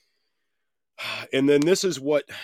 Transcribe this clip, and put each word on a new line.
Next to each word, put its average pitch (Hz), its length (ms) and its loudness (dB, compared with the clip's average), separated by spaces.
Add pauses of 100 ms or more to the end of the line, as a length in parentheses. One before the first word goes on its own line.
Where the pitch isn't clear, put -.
(960)
<sighs> - 360 -10
And 135 160 2
then 143 120 4
this 180 220 2
is 160 160 -4
what 143 300 -2 (140)